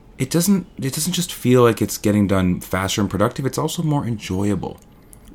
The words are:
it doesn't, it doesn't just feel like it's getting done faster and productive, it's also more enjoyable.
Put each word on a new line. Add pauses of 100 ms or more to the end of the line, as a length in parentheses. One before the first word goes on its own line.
(180)
it
doesn't, (100)
it
doesn't
just
feel
like
it's
getting
done
faster
and
productive,
it's
also
more
enjoyable. (560)